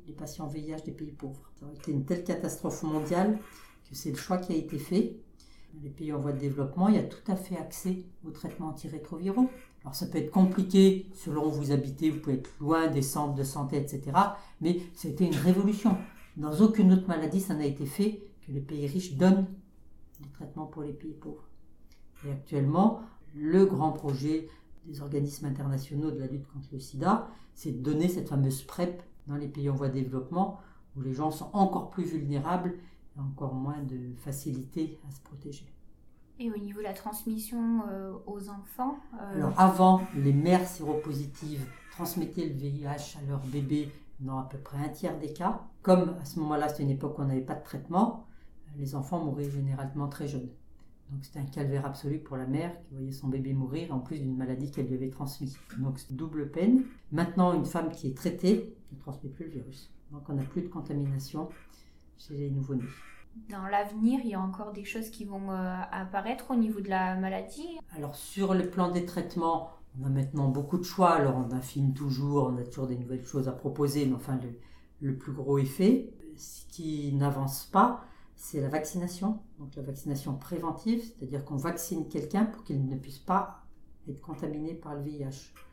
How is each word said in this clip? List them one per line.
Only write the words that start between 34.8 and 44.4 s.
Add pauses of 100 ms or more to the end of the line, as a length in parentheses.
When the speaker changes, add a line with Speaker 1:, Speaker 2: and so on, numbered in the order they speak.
Speaker 1:
à
se
protéger. (680)
Speaker 2:
Et
au
niveau
de
la
transmission,
euh, (140)
aux
enfants, (180)
euh
Speaker 1:
Alors
avant, (140)
les
mères
séropositives (240)
transmettaient
le
V
I
H
à
leurs
bébés (280)
dans
à